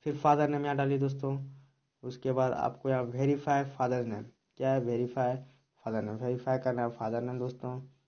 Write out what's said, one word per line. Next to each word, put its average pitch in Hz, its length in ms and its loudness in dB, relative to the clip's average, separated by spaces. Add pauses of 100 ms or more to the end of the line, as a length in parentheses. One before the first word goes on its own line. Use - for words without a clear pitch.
फिर 147 100 -4
father 147 320 4
name 143 160 0
यहाँ 143 120 0
डालिए 139 220 2
दोस्तों, 139 400 -2 (640)
उसके 127 300 -4
बाद 127 220 4
आपको - 340 -2
यहाँ 131 160 2
verify 139 640 2
father 127 360 0
name, 110 200 -6 (320)
क्या 131 160 2
है, 135 80 4
verify 123 560 0 (480)
Father 113 180 -2
नेम, 107 140 -4
verify 123 420 -2
करना 123 240 0
है 117 80 0
father 117 320 -4
name 127 160 -4
दोस्तों। 127 420 -6 (280)